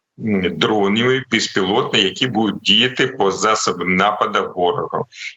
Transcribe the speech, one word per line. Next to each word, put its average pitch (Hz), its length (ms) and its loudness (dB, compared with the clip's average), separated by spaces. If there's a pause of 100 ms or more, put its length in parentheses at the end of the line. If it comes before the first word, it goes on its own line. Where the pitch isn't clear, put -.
(180)
м, 95 400 -2
дронів, 107 720 2
безпілотні, 110 720 0
які 95 240 -2
будуть 110 340 -2
діяти 127 460 2
по 101 240 0
засобам 92 680 0
нападу 104 600 0
ворога. 87 480 -2 (320)